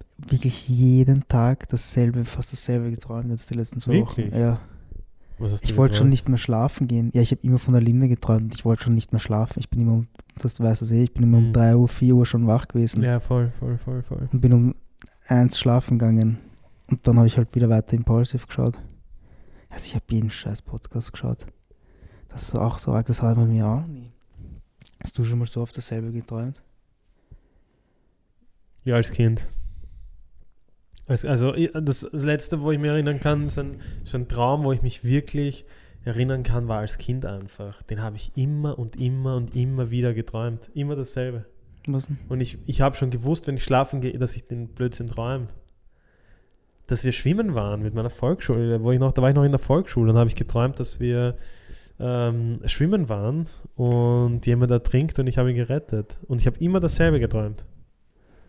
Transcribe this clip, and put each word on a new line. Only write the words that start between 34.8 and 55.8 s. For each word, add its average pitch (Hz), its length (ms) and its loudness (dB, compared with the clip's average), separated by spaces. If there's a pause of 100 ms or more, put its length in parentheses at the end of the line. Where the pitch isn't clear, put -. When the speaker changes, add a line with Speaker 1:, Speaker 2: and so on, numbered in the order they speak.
Speaker 2:
mich 123 220 -2
wirklich 143 600 -2 (380)
erinnern 127 400 -2
kann, 117 240 0
war 110 120 -2
als 107 180 -6
Kind 131 280 -6
einfach. 101 580 -12
Den 107 180 -8
hab 107 140 -8
ich - 200 -10
immer 147 440 -4
und 117 160 -10
immer 131 400 -4
und 120 200 -6
immer 127 360 -2
wieder 123 220 0
geträumt. 113 600 -6
Immer 143 220 -6
dasselbe. 127 500 -8 (420)
Speaker 1:
Was 135 200 -4
denn? 143 100 -8 (120)
Speaker 2:
Und 131 120 -2
ich, - 240 -6
ich 139 160 0
hab 135 140 2
schon 131 160 -2
gewusst, 131 360 -4
wenn 135 100 -4
ich 113 60 -2
schlafen 135 380 0
gehe, 127 160 -6
dass 123 180 -4
ich - 120 -14
den 120 220 -10
Blödsinn 120 380 -6
träum. 120 400 -6 (1400)
Dass - 160 -2
wir 127 80 0
schwimmen 185 440 0
waren 104 280 -4
mit 107 100 -4
meiner 113 180 -4
Volksschule, 117 720 -2
wo 120 80 2
ich 127 80 4
noch, 135 140 2
da 131 80 0
war 127 80 6
ich 139 60 6
noch 143 100 4
in 139 60 4
der 135 80 2
Volksschule 131 520 2
und 113 60 6
hab 117 100 6
ich 110 80 0
geträumt, 123 440 -2
dass - 200 -8
wir, 120 380 -2 (600)
ähm, 120 680 -2
schwimmen 175 440 0
waren 113 360 -2 (300)
und 120 680 2
jemand 120 240 4
ertrinkt 127 480 2
und 131 100 0
ich 123 100 -2
hab 127 100 4
ihn 123 80 0
gerettet. 120 600 -4 (100)